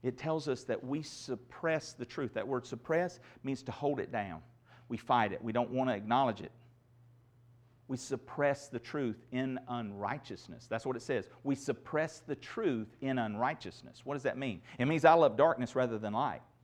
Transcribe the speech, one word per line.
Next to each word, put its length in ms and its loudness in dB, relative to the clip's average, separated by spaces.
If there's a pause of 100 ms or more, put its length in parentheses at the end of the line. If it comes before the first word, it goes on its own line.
It 160 -2
tells 300 -2
us 160 -2
that 180 -2
we 220 -4
suppress 880 -4
the 140 -8
truth. 280 -6
That 140 -2
word 180 -2
suppress 540 -2 (240)
means 200 -4
to 100 -8
hold 260 0
it 140 -4
down. 280 -4 (460)
We 80 -4
fight 380 4
it. 100 -6
We 80 -4
don't 200 0
want 180 0
to 40 2
acknowledge 460 2
it. 140 -12 (1400)
We 80 -4
suppress 680 -2
the 100 -8
truth 540 -4
in 360 -2
unrighteousness. 1000 -8
That's 180 -4
what 100 0
it 60 -8
says. 260 -2 (160)
We 120 2
suppress 640 -2
the 160 -8
truth 680 -2
in 160 0
unrighteousness. 880 -4
What 80 -4
does 80 -4
that 160 0
mean? 240 -4 (160)
It 80 2
means 200 4
I 80 12
love 220 8
darkness 400 4
rather 220 2
than 160 -4
light. 300 -2 (200)